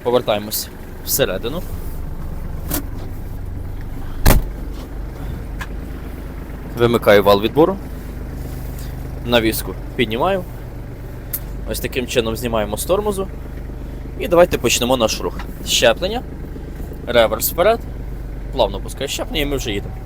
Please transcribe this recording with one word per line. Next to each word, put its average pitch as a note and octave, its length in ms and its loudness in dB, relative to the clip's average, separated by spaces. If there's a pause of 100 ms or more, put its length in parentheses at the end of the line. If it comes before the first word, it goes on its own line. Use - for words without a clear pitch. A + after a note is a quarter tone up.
Повертаємось A2+ 640 0 (380)
всередину. A#2+ 560 0 (4000)
Вимикаю A2+ 460 8
вал G2+ 180 8
відбору. D3 360 6 (1500)
Навіску A2 500 2 (200)
піднімаю. C#3+ 480 2 (1300)
Ось A2 80 -2
таким B2 280 -2
чином A2+ 280 2
знімаємо A2 420 0
з - 80 -4
тормозу. G3 420 0 (920)
І C3+ 80 -4
давайте E3+ 300 6
почнемо B2 400 2
наш A2 240 2
рух. F2+ 160 -4 (280)
Щеплення, F#3 560 4 (840)
реверс A2+ 440 4
вперед, G#3 280 4 (760)
плавно G2+ 260 2
пускаю F#2 280 -6
щеплення D#3+ 340 -2
і C#3+ 40 2
ми C#3+ 100 0
вже B2 160 -2
їдемо. G2+ 240 -4 (100)